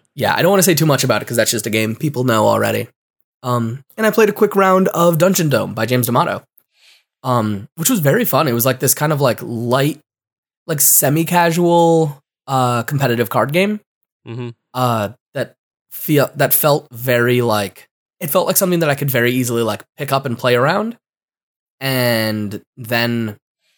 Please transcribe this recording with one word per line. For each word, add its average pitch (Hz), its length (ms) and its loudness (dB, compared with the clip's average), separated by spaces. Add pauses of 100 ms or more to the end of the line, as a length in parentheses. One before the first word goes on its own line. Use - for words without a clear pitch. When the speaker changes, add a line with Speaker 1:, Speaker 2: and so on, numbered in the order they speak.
(160)
Speaker 1:
Yeah, 101 200 0
I 113 60 0
don't 165 100 4
wanna 190 120 4
say 190 120 4
too 160 120 0
much 135 160 2
about 113 180 0
it - 60 -10
'cause 120 100 -4
that's 110 140 2
just 117 160 -4
a - 20 -4
game 110 260 -2
people 135 280 -4
know 110 240 2
already. 107 400 0 (560)
Um, 120 400 -4 (140)
and 220 100 0
I 208 40 2
played 214 180 4
a 208 40 -2
quick 202 220 0
round 190 340 4
of 170 280 2
Dungeon 175 320 2
Dome 101 260 0
by 110 100 -2
James 123 220 0
D'Amato, 123 360 0 (800)
um, 107 520 -2
which 160 140 -4
was 247 100 0
very 165 260 2
fun. 147 220 0
It 123 60 0
was, 117 120 0
like, 127 140 0
this 131 140 0
kind 151 200 -2
of, 143 80 -2
like, 120 220 2
light, 120 560 -2 (640)
like, 156 140 -4
semi-casual, 165 1400 2 (280)
uh, 123 360 0
competitive 123 460 -2
card 123 220 -2
game, 202 300 -2 (440)
Speaker 2:
Mm-hmm. 120 240 -10 (240)
Speaker 1:
uh, 117 360 -2 (240)
that 131 220 -8 (360)
feel, - 440 0
that 143 180 0
felt 151 380 2
very, 120 500 0
like, 104 480 -4 (320)
it 170 80 -6
felt 180 180 0
like 185 80 0
something 180 240 0
that 160 100 0
I 139 60 0
could 143 160 -4
very 120 220 2
easily, 120 280 -2
like, 107 220 -4 (140)
pick 135 160 -6
up 135 120 -2
and 117 120 -6
play 123 180 0
around, 190 420 -2 (840)
and 110 800 -2 (160)
then 117 600 -2 (400)